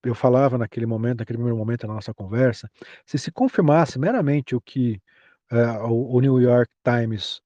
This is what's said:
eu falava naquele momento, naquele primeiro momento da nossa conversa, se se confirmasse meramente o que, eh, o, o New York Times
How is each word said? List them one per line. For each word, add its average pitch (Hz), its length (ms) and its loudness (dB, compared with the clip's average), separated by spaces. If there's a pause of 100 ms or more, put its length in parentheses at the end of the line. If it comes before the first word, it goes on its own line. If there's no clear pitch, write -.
eu 123 100 -2
falava 127 440 4
naquele 113 280 -4
momento, 113 340 -4
naquele 113 180 -8
primeiro 120 200 -2
momento 113 280 -4
da 107 80 -8
nossa 107 200 -10
conversa, 110 560 -2 (360)
se - 120 -6
se - 140 -8
confirmasse 165 680 2
meramente 147 580 0
o 117 40 -2
que, 117 400 -2 (500)
eh, 120 60 -2 (260)
o, 117 340 0
o 123 40 6
New 131 200 4
York 123 300 4 (140)
Times 117 600 -2